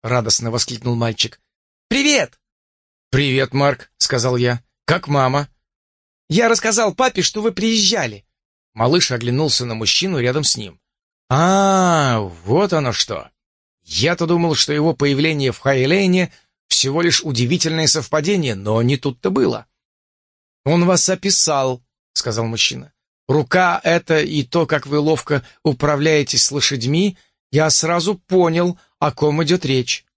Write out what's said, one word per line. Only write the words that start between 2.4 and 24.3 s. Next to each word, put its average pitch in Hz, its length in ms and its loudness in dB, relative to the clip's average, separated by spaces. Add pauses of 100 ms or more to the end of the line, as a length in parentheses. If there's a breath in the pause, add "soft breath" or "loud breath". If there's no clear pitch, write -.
«Привет, 135 440 0
Марк!» — 139 440 -2
сказал 123 400 0
я. 123 260 -2 (220)
«Как 180 220 -2
мама?» 139 420 0 (800)
«Я 226 180 2
рассказал 220 460 0
папе, 254 280 0
что 208 200 -2
вы 226 100 0
приезжали». 196 720 -2 (480)
Малыш 135 380 2
оглянулся 123 540 0
на 117 100 -8
мужчину 147 440 -2
рядом 127 260 -2
с - 100 2
ним. 101 240 -14 (500)
«А, 175 920 2
вот 101 520 0
оно 139 220 0
что! - 360 -6 (540)
Я-то 147 420 0
думал, 170 300 2
что - 160 0
его 151 220 2
появление 143 580 0
в - 80 -10
Хайлейне 175 720 2 (380 soft breath)
всего 139 320 0
лишь 170 200 2
удивительное 156 680 0
совпадение, 151 680 0
но 107 260 0
не 127 140 2
тут-то 139 360 -4
было». 190 340 0 (1000)
«Он 170 220 2
вас 180 240 2
описал», — 147 720 -2 (300)
сказал 113 320 -4
мужчина. - 480 -6 (340)
«Рука 170 560 0
эта 165 380 2
и 151 220 -2